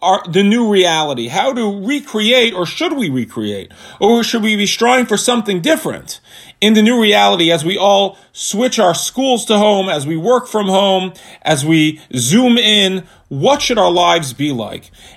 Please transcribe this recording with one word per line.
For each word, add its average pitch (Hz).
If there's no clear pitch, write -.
our, 190
the 175
new 214
reality, 156
how 202
to 202
recreate, 240
or 180
should 311
we 247
recreate, 107
or 233
should 226
we 214
be 208
striving 240
for 214
something 208
different 277
in 214
the 220
new 233
reality 202
as 160
we 190
all 196
switch -
our 180
schools 254
to 208
home, 202
as 151
we 165
work 240
from 208
home, 190
as 143
we 156
Zoom 220
in, 202
what 196
should 240
our 185
lives 170
be 143
like? 110